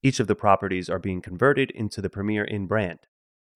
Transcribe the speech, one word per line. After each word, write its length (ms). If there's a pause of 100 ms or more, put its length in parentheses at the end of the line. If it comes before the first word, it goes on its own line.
Each 200
of 60
the 80
properties 540
are 100
being 220
converted 500
into 280
the 100
Premier 360
Inn 200
brand. 340 (560)